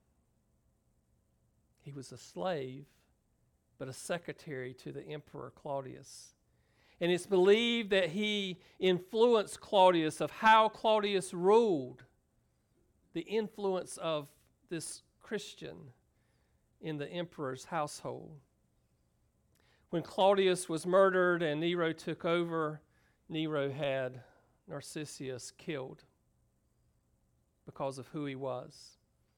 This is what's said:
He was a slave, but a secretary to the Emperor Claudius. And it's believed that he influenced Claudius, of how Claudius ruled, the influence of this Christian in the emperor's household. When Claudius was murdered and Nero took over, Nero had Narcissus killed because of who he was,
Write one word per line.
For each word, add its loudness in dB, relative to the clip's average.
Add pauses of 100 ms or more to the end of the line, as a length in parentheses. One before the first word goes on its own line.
(1800)
He -18
was -16
a -18
slave, -8 (920)
but -10
a -10
secretary -10
to -16
the -14
Emperor -14
Claudius. -12 (680)
And 2
it's 0
believed 6
that 2
he -2 (200)
influenced 2
Claudius, 6
of -2
how 6
Claudius 0
ruled, 4 (1080)
the -6
influence -4
of -4 (400)
this -10 (180)
Christian -12 (1040)
in -8
the -8
emperor's -8
household. -8 (1500)
When -2
Claudius 2
was -6
murdered 4
and 0
Nero 0
took -8
over, -2 (480)
Nero -2
had -4 (480)
Narcissus -10
killed -10 (1600)
because -8
of -14
who -8
he -6
was, -10 (400)